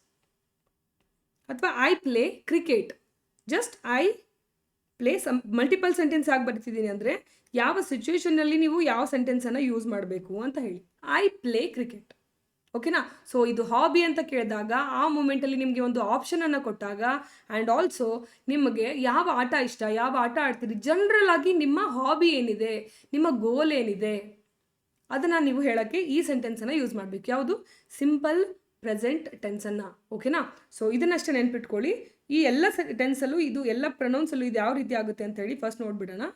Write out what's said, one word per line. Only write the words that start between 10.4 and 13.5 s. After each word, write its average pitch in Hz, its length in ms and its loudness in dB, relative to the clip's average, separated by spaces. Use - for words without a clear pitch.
ಅಂತ 262 180 -6
ಹೇಳಿ. 185 340 -8
"I 392 60 4
play 247 460 -2
cricket." 240 420 -10
ಓಕೆನಾ? 254 580 -4
So 240 160 2
ಇದು 226 160 -2